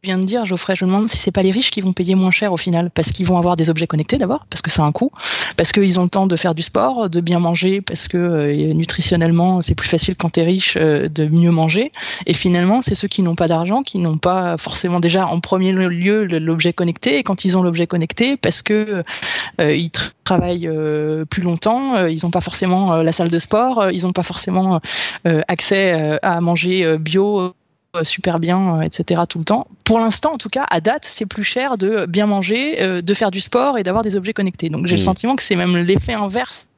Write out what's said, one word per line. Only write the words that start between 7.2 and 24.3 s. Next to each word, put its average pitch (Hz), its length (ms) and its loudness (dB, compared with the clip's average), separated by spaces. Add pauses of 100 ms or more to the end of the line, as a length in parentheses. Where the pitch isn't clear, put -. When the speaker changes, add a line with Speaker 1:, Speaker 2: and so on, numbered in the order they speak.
Speaker 1:
bien 170 200 2
manger, 180 400 0
parce - 260 -8
que, - 100 -4
euh, 151 560 0
nutritionnellement, 170 920 2
c'est - 120 0
plus - 140 -4
facile 175 260 0
quand 165 160 -2
t'es 165 140 2
riche, 185 320 0
euh, 151 320 2
de 151 180 -2
mieux 170 240 4
manger. 170 400 2 (360)
Et 170 80 2
finalement, 185 480 2
c'est 208 120 -2
ceux 196 140 -4
qui - 140 -2
n'ont 170 120 2
pas 170 140 2
d'argent, 180 340 0
qui 214 160 -6
n'ont 160 200 0
pas 180 400 0
forcément 180 420 -2
déjà 170 260 2
en 170 140 -2
premier 185 320 0
lieu 185 520 2
le, 170 140 -2
l'objet 165 340 0
connecté, 180 460 0
et 254 60 -2
quand 190 200 -2
ils 185 120 2
ont 185 60 4
l'objet 170 260 0
connecté, 226 480 0
parce - 260 -2
que, 214 400 -2 (580)
euh, 151 140 2
ils 165 160 -2
tra-, - 220 -6 (100)
travaillent, 175 460 0
euh, 156 560 -2
plus 175 180 -4
longtemps, 226 540 0
euh, 180 160 2
ils 160 120 -4
ont 170 60 0
pas 175 120 -2
forcément, 185 500 0
euh, 165 100 2
la 165 100 2
salle 170 180 0
de 170 100 0
sport, 233 400 0
euh, 190 120 2
ils 180 140 -2
ont 185 60 0
pas 185 100 -2
forcément, 185 560 0 (480)